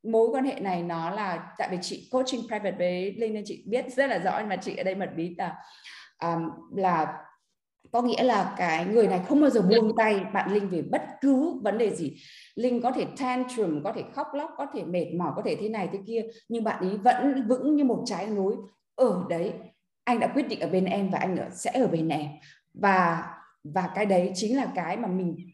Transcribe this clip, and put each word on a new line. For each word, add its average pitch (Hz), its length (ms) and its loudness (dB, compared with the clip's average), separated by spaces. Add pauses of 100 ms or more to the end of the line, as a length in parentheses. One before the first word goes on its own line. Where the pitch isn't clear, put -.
mối 226 280 4
quan 262 140 0
hệ - 140 -2
này 180 240 -2
nó 165 260 -4
là, 185 480 -6
tại - 140 -2
vì 180 100 -4
chị - 300 -10
coaching 254 360 0
private 202 300 -4
với 180 400 -2
Linh 220 160 -2
nên 208 120 -6
chị - 220 -12
biết 247 180 -2 (100)
rất 277 120 2
là 208 120 0
rõ, - 200 0
nhưng 214 100 -6
mà 185 60 0
chị 180 200 -8
ở - 80 -6
đây 185 120 -2
mật 190 200 -4
bí 175 220 -6
là, 170 180 -6 (680)
um, 165 260 -2 (260)
là 175 420 2 (760)
có 240 100 2
nghĩa 240 220 2
là 208 340 4
cái 170 280 0
người 214 220 6
này 185 200 2
không 294 140 6
bao 285 80 8
giờ 220 120 4
buông 214 340 6
tay 214 380 4
bạn 190 200 0
Linh 202 160 2
về 170 120 -2
bất 214 220 -2 (180)
cứ 277 420 2
vấn 208 140 0
đề 220 180 2
gì. 165 220 -6 (380)
Linh 240 260 0
có 247 100 2
thể 226 140 -2 (120)
tantrum, 247 680 -2
có 214 100 -4
thể 190 100 -6 (100)
khóc 294 200 -6
lóc, 294 240 -6
có 285 160 -6
thể 214 100 -6
mệt 170 300 -2
mỏi, 165 220 -2
có 202 100 -4
thể 160 140 0
thế 208 100 -4
này 196 220 -4
thế 196 160 -6
kia, 226 160 -4 (260)
nhưng 233 140 -2
bạn 214 160 -2
ấy 190 180 0
vẫn 247 500 4
vững 262 280 2
như 285 80 4
một 226 220 2
trái 196 220 -4
núi. 202 280 0 (400)
Ở 202 340 2
đấy, 175 240 -2 (500)
anh 240 160 2
đã - 80 2
quyết 269 200 0
định 226 120 -6
ở 170 80 -2
bên 185 180 2
em 196 240 0
và 185 100 -2
anh 185 180 -2
ở, - 140 -6
sẽ - 200 -4
ở 254 160 2
bên 160 220 0
em. 147 180 -2 (460)
Và, 180 540 2 (360)
và 165 320 -4
cái 208 100 0
đấy 190 300 4
chính 226 220 0
là 226 180 -2
cái 180 220 -4
mà 233 100 -4
mình 180 300 -2 (160)